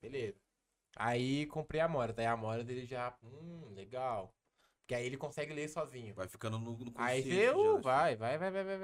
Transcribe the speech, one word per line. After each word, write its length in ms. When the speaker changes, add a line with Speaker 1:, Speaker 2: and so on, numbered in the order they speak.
Speaker 1:
Beleza. 380
Aí 500
comprei 340
a 40
Amora. 280
Daí 140
a 60
Amora 320
dele 200
já, 380
hum, 520
legal. 600
Porque 140
aí 120
ele 100
consegue 360
ler 160
sozinho. 460
Speaker 2:
Vai 140
ficando 300
no, 180
no 200
Speaker 1:
Aí 260
Speaker 2:
consciente 60
Speaker 1:
você, 180
Speaker 2:
já, 100
Speaker 1:
uh, 180
Speaker 2:
assim. 80
Speaker 1:
vai, 340
vai, 220
vai, 120
vai, 140
vai, 200